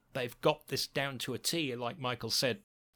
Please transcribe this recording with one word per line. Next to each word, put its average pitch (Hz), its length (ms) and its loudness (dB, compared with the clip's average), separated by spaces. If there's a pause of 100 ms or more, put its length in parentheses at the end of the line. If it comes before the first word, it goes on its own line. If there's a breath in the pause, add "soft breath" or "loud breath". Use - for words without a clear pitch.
(140)
they've 123 280 -4
got - 260 4
this - 200 -2
down 139 320 -2
to 123 160 -4
a - 20 -6
T, 147 380 0
like 120 240 -4
Michael 123 320 -2
said, 120 300 2 (340)